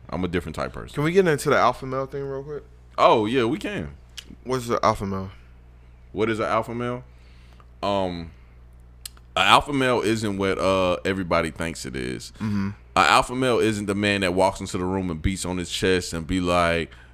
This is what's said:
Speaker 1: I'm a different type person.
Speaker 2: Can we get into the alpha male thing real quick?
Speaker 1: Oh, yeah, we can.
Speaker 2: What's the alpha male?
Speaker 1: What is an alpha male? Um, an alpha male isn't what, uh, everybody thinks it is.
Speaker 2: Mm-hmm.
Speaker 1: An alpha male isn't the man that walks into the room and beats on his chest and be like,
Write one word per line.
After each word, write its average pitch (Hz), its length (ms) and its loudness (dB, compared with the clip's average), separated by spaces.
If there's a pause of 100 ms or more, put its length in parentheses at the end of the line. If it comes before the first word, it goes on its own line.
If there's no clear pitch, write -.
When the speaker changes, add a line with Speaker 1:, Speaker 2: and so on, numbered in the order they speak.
Speaker 1:
I'm 90 140 -4
a 90 40 0
different 82 280 -4
type 65 180 -6
person. 60 200 -12
Speaker 2:
Can 147 100 -2
we 165 80 2
get 185 160 6
into 151 220 2
the 120 80 6
alpha 120 280 4
male 135 200 -4
thing 139 180 -10
real 135 200 -8
quick? 147 200 -12 (340)
Speaker 1:
Oh, 127 280 4
yeah, 120 200 2
we 143 120 0
can. 104 380 -8 (480)
Speaker 2:
What's 123 240 -4
the - 180 0
alpha 107 200 2
male? 95 260 -6 (800)
Speaker 1:
What 110 180 0
is 110 100 -2
an 104 60 -2
alpha 113 300 -2
male? 123 280 -6 (760)
Um, 90 500 -2 (1040)
an 95 120 4
alpha 139 260 6
male 131 280 2
isn't 107 360 0
what, 95 220 0
uh, 92 460 2
everybody 87 440 0
thinks 82 360 -8
it 65 100 -10
is. 64 400 -8
Speaker 2:
Mm-hmm. 101 340 -2 (260)
Speaker 1:
An 92 120 4
alpha 123 260 4
male 127 260 0
isn't 104 280 0
the 101 80 -2
man 101 260 0
that 90 140 0
walks 95 240 2
into 98 180 -6
the 90 60 -4
room 92 260 -2
and 80 120 -6
beats 95 240 -4
on 92 120 -4
his 87 140 -6
chest 92 420 0
and 82 140 -8
be 92 140 0
like, 85 500 2 (220)